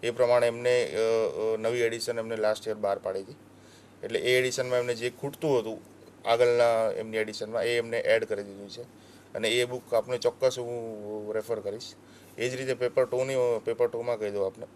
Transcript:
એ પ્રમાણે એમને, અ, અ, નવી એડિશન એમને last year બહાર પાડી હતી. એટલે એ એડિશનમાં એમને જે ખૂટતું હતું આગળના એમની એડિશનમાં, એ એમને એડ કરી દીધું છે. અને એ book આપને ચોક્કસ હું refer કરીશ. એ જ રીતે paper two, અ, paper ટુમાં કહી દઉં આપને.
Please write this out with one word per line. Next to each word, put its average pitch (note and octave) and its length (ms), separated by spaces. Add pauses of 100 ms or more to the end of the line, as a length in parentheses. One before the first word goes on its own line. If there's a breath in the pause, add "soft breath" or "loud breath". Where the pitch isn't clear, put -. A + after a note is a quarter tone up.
એ A#2 80
પ્રમાણે A#2+ 360
એમને, A#2+ 380
અ, C#2+ 100
અ, A2 640
નવી A2+ 220
એડિશન A#2 400
એમને A2+ 160
last G#2+ 320
year A2 80
બહાર G2+ 240
પાડી F#2+ 200
હતી. G2 160 (680 loud breath)
એટલે A2+ 160
એ B2+ 200
એડિશનમાં B2 400
એમને A#2+ 160
જે A#2 140
ખૂટતું C#3 500
હતું A2 220 (460)
આગળના A#2 640
એમની A2 260
એડિશનમાં, G#2+ 460
એ A#2+ 140
એમને A#2 200
એડ A2+ 260
કરી G2+ 200
દીધું G2+ 260
છે. - 440 (200)
અને A2 160
એ B2 160
book B2 280
આપને A#2+ 240
ચોક્કસ B2 420
હું G#2+ 720
refer A2 260
કરીશ. G2+ 340 (440 loud breath)
એ A#2+ 120
જ B2+ 60
રીતે C3 180
paper B2 320
two, C3 280
અ, A#2+ 320
paper A#2 220
ટુમાં A#2 320
કહી G#2 120
દઉં G2+ 140
આપને. - 300